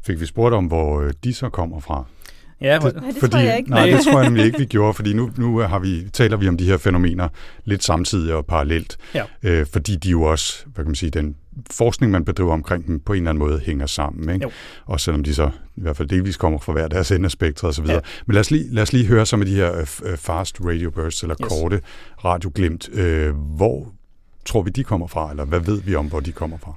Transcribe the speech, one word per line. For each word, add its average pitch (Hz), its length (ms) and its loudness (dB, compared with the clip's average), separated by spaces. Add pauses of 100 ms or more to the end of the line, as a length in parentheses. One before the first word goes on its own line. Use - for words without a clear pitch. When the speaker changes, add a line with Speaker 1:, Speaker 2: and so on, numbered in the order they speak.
Speaker 1:
Fik 87 160 -4
vi 82 60 -4
spurgt 117 300 2
om, 92 100 2
hvor, 78 360 0
øh, 71 120 -2 (100)
de 123 100 -2
så 127 160 -6
kommer 82 300 -6
fra? 71 260 -6 (560)
Speaker 2:
Ja, 143 180 4
hvor 143 100 4
Speaker 1:
Det, 151 120 -6
Speaker 3:
Nej, 262 100 -6
det - 80 -6
Speaker 1:
fordi, 123 120 4
Speaker 3:
tror 123 80 4
jeg - 180 4
ikke. - 120 -4
Speaker 1:
nej, 117 200 4
Speaker 2:
Nej. - 80 8
Speaker 1:
det - 80 6
tror 277 140 6
jeg 127 100 6
nemlig 110 160 4
ikke, 120 140 2
vi 135 60 2
gjorde, 107 280 2
fordi 104 200 -2
nu, 113 240 0
nu 117 200 2
har 101 220 0
vi, 90 240 -2 (100)
taler 110 240 4
vi 98 100 2
om 87 100 4
de 90 80 0
her 95 120 4
fænomener 87 500 2 (380)
lidt 101 180 -2
samtidig 82 500 0
og 76 120 -2
parallelt. 78 520 -2 (180)
Speaker 2:
Ja. 120 80 -2 (200)
Speaker 1:
Øh, 82 300 2
fordi 85 220 0
de 85 140 -2
jo 85 120 4
også, 78 440 0
hvad 107 180 -10
kan - 60 -4
man 73 60 -2
sige, 80 140 -4
den 76 260 -2 (360)
forskning, 117 400 2
man 87 140 2
bedriver 87 280 0
omkring 80 340 -2
dem, 80 120 -2
på 101 140 -4
en 98 40 2
eller 85 120 0
anden 78 100 0
måde 76 200 0
hænger 71 260 -4
sammen, 78 480 -4
ikke? 92 120 -2
Speaker 2:
Jo. - 60 -8 (340)
Speaker 1:
Og 85 140 -4
selvom 76 240 0
de 73 120 0
så 73 140 2 (280)
i - 40 -10
hvert 78 160 -4
fald 76 100 -2
delvis 92 300 0
kommer 78 220 2
fra - 140 -6
hver 80 140 0
deres 85 240 0
ende 92 140 2
af 82 60 2
spektret 85 360 -2
og 78 60 0
så 76 80 -4
videre. 78 140 0
Speaker 2:
Ja. 82 60 0 (240)
Speaker 1:
Men 107 80 0
lad 101 60 6
os 107 120 2
lige, 143 220 0
lad 107 100 2
os 104 100 0
lige 123 120 4
høre 110 200 6
some 107 180 2
af - 60 2
de 98 60 2
her, 87 220 2
øh, 82 60 -2
f-, - 280 -8
øh, 85 60 -4
fast - 480 -6
radio 85 260 -2
bursts, 82 300 -4
eller 80 200 -4
Speaker 2:
Yes. - 80 -4
Speaker 1:
korte 85 320 0 (440)
radioglimt. 87 680 -2
Øh, 80 420 0
hvor 78 520 -2 (580)
tror 107 160 0
vi, 90 80 -2
de 131 140 -2
kommer 87 240 -2
fra, 80 240 -4
eller 73 140 -6
hvad 82 140 0
ved 98 220 -2
vi 90 140 -2
om, 73 100 0
hvor 76 140 -4
de 76 120 -4
kommer 82 260 -8
fra? - 200 -14